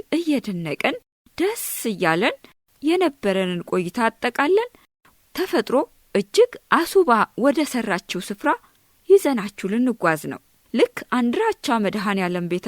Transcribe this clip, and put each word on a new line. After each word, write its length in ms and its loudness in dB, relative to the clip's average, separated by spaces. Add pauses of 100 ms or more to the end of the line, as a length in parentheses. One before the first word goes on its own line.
(120)
እየደነቀን 840 -2 (420)
ደስ 280 -2 (200)
እያለን 500 0 (460)
የነበረንን 840 0
ቆይታ 400 -4
አጠቃለን። 680 0 (640)
ተፈጥሮ 420 0 (380)
እጅግ 380 2 (200)
አሱባ 380 2 (260)
ወደ 300 2
ሰራችው 560 -6
ስፍራ 280 -4 (580)
ይዘናችሁ 600 2
ልንጓዝ 560 2
ነው። 160 -10 (340)
ልክ 220 2 (160)
አንድራቻ 680 0
መድኃኔዓለም 680 -2
ቤተ 200 -4